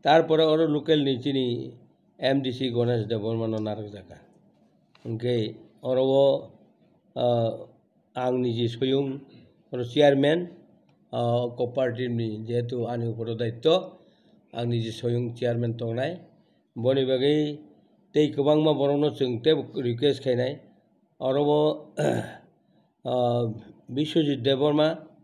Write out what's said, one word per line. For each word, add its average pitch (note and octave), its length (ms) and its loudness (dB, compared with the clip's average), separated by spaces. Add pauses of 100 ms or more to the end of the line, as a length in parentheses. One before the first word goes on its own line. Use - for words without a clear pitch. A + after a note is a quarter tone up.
তারপরে D#3+ 400 6
অর D#3 260 4
লোকালনি D3 480 2
চিনি C3 540 -4 (480)
এমডিসি C3 500 0
গণেশ A#2+ 360 0
দেববর্মন A2 560 -4
নারক G#2+ 240 -6
জাকা। G2+ 300 -18 (1000)
ওকে A2+ 380 -2 (300)
অরব, C3 280 2 (1040)
আ, B2 120 0 (920)
आं B2+ 140 -2
निजे A#2+ 360 0
स्वयं C3+ 520 -2 (540)
अर B2 120 -4
चेयारमैन, C#3+ 560 4
आ, - 1040 -4
कोअपारेटिभनि A#2+ 840 -2
जिहेतु A#2 560 -4
आंनि A#2 220 -4
उपरो A2+ 280 -6
दायित्व, A#2+ 560 0 (640)
आं A#2+ 100 -4
निजे A#2 260 -2
स्वयं A#2+ 420 -4
चेयारमैन A#2+ 400 -2
दंनाय। B2 460 -6 (580)
बनि C3 280 0
बागै D3 520 0 (560)
तै D3+ 140 4
गोबांमा D3+ 440 2
बर'नो C#3+ 380 0
जों B2 300 -2
ते C#3+ 420 0
रिकुवेस्ट B2 420 -2
खायनाय। B2+ 300 0 (680)
अरब, C#3 280 2 (1600)
आ, B2 60 -2 (800)
बिश्वजित D3 480 0
देबबर्मा D3 580 2 (260)